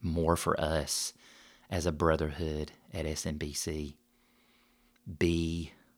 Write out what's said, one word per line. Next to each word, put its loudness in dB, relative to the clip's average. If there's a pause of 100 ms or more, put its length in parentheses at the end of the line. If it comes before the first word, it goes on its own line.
more 4
for 0
us 0 (560)
as 0
a 2
brotherhood 0 (200)
at -4
S -4
M -4
B -4
C. -6 (1200)
Be 2 (260)